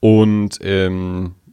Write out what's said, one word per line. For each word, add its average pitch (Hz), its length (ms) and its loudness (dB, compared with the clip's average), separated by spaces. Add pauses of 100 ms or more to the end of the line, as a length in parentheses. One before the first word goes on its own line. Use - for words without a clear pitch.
Und, 107 600 2
ähm, 92 760 -4 (180)